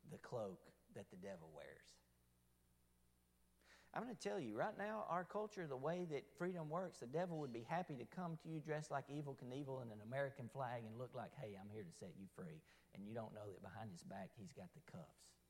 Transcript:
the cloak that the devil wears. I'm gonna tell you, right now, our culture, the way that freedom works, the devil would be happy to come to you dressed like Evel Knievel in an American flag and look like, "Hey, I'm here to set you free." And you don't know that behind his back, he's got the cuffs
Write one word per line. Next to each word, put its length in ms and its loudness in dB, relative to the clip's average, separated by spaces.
the 80 -8
cloak 540 0
that 160 -8
the 60 -10
devil 360 -6
wears. 300 -10
I'm 80 4
gonna 140 0
tell 240 2
you, 160 2
right 200 6
now, 320 2
our 180 6
culture, 420 0
the 100 2
way 280 4
that 180 2
freedom 320 2
works, 320 2
the 40 -2
devil 340 4
would 140 2
be 80 0
happy 360 4
to 80 -2
come 320 0
to 120 -6
you 100 2
dressed 300 2
like 200 2
Evel 280 0
Knievel 460 0
in 80 -4
an 100 -6
American 480 2
flag 360 0
and 120 -4
look 160 -2
like, 220 -2
"Hey, 200 -4
I'm 140 -8
here 140 -2
to 80 -6
set 240 -8
you 120 -8
free." 360 -8
And 100 -6
you 80 -4
don't 200 -2
know 180 -4
that 100 -8
behind 300 -4
his 120 -8
back, 320 -4
he's 180 -8
got 200 -10
the 80 -12
cuffs 540 -10